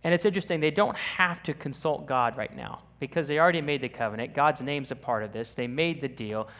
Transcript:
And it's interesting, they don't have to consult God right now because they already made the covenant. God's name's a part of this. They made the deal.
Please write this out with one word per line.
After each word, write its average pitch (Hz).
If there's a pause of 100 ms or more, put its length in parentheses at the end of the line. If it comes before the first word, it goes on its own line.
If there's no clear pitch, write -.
And 170
it's 175
interesting, 180
they 156
don't 208
have -
to 151
consult 143
God 120
right 117
now 113 (180)
because 139
they 147
already 170
made 143
the 127
covenant. 113
God's 147
name's 139
a 127
part 113
of 104
this. 110
They 123
made 151
the 135
deal. 110 (120)